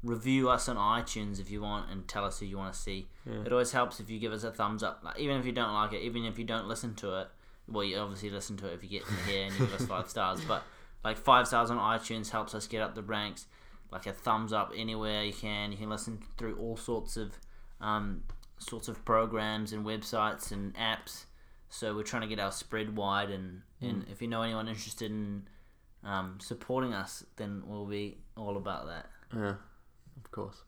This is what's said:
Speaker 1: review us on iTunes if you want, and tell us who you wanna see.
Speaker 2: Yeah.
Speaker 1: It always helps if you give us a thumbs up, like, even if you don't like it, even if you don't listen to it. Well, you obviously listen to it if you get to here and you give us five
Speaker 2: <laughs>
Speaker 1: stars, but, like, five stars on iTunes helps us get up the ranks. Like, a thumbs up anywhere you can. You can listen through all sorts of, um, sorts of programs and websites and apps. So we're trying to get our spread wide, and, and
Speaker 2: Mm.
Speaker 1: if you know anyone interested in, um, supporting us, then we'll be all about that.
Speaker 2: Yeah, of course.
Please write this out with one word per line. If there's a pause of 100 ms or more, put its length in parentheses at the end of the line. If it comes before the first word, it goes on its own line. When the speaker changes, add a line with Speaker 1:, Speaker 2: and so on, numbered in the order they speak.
Speaker 1:
review
us
on
iTunes
if
you
want,
and
tell
us
who
you
wanna
see. (160)
Speaker 2:
Yeah.
Speaker 1:
It
always
helps
if
you
give
us
a
thumbs
up,
like,
even
if
you
don't
like
it,
even
if
you
don't
listen
to
it. (400)
Well,
you
obviously
listen
to
it
if
you
get
to (160)
here
and
you
give
us
five
Speaker 2:
<laughs>
Speaker 1:
stars,
but, (400)
like,
five
stars
on
iTunes
helps
us
get
up
the
ranks. (460)
Like,
a
thumbs
up
anywhere
you
can.
You
can
listen (160)
through
all
sorts
of, (420)
um, (340)
sorts
of
programs
and
websites
and
apps. (420)
So
we're
trying
to
get
our
spread
wide,
and, (180)
and
Speaker 2:
Mm.
Speaker 1:
if
you
know
anyone
interested
in, (540)
um,
supporting
us, (120)
then
we'll
be (180)
all
about
that. (220)
Speaker 2:
Yeah, (680)
of
course.